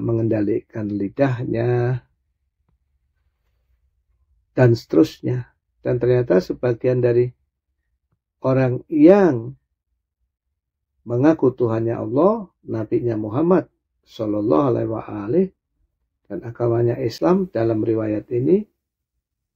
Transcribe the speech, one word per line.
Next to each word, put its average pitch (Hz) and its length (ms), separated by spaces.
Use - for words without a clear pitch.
mengendalikan 113 840
lidahnya, 120 1160
dan 123 240
seterusnya. - 800
Dan 127 180
ternyata 123 460
sebagian 127 560
dari 123 320
orang 131 480
yang 151 640
mengaku 131 480
Tuhannya 113 400
Allah, 151 560
nabinya 117 480
Muhammad 139 560
sallallahu 110 600
alaihi 113 160
wa 110 100
alihi, 113 480
dan - 160
agamanya 120 540
Islam 170 500
dalam 113 320
riwayat 110 480
ini, 151 400